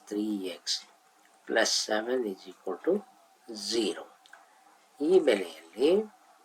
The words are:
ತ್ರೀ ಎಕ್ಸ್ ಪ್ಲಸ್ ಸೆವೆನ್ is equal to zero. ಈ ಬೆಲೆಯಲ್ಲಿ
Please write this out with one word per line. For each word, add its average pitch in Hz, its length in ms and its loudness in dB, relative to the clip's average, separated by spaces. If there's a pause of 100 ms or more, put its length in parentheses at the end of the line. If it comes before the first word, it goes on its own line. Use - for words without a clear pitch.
ತ್ರೀ 104 180 -2 (300)
ಎಕ್ಸ್ - 220 -6 (720)
ಪ್ಲಸ್ 113 260 2 (120)
ಸೆವೆನ್ 117 460 -2
is 95 100 -14 (100)
equal - 340 -10
to 165 60 2 (800)
zero. 110 340 -2 (960)
ಈ 156 120 2 (160)
ಬೆಲೆಯಲ್ಲಿ 107 640 0 (540)